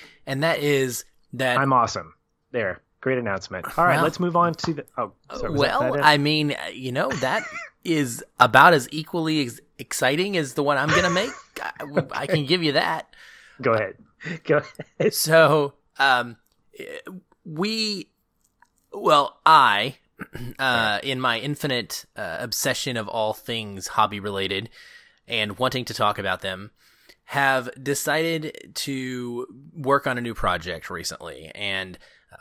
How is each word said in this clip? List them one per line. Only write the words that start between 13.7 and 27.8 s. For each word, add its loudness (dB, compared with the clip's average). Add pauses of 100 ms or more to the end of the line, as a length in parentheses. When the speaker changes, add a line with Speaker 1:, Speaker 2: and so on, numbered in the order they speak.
Speaker 2:
ahead. -2 (240)
<laughs> -12
Go 2 (360)
ahead. 2
Speaker 1:
So, 4 (220)
um, 2 (420)
eh, -12 (640)
we, -4 (840)
well, 2
I 6 (240)
<clears throat> -14
uh, 0
Speaker 3:
Right. -
Speaker 1:
in -4
my 0
infinite, -6 (100)
uh, -8
obsession -4
of -6
all -2
things -10
hobby 0
related -4 (580)
and -4
wanting -2
to -8
talk 0
about -4
them, -10 (540)
have 0 (120)